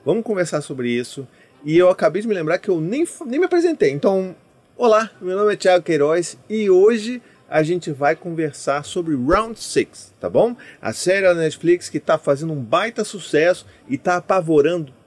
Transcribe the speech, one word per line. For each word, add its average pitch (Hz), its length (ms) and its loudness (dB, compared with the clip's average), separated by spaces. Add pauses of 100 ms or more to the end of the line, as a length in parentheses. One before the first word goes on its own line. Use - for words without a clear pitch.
Vamos 202 200 -2
conversar 175 380 -2
sobre 127 280 -6
isso. 123 380 -6 (340)
E 151 140 0
eu 180 140 6
acabei 185 320 0
de 233 60 -4
me 214 40 0
lembrar 170 240 -2
que - 140 -6
eu 170 100 0
nem 220 220 -4
f-, - 240 -10
nem 247 120 -4
me 359 60 2
apresentei. 339 460 2
Então, 190 440 -2 (400)
olá, 220 360 2 (100)
meu 185 160 -6
nome 208 160 2
é - 40 -2
Thiago 180 280 2
Queiroz 160 540 0 (100)
e 214 220 0
hoje 220 500 4 (260)
a 156 160 0
gente 170 280 -2
vai 143 260 0
conversar 151 680 -6
sobre 165 280 -4
Round 190 460 0
Six, - 580 -6
tá 87 120 -6
bom? 165 260 0 (240)
A 113 140 -6
série 190 320 0
da 175 80 6
Netflix 165 560 0
que 156 100 -6
tá 160 160 0
fazendo 151 380 -2
um 139 80 -6
baita 196 420 -2
sucesso 175 640 0 (200)
e 135 120 -4
tá 180 180 0
apavorando 160 760 0 (120)